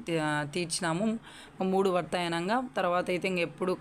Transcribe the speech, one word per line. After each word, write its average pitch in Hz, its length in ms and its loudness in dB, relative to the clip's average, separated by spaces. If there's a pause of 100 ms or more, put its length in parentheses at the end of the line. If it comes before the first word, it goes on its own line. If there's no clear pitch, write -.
తీ-, 165 120 0
ఆ, 151 120 2 (240)
తీర్చినాము. 180 640 0 (540)
మూడు 190 240 4
పడతాయనంగా 175 600 0 (200)
తర్వాత 180 340 2
అయితే 180 180 0
ఇంక 180 200 0
ఎప్పుడు 185 320 -2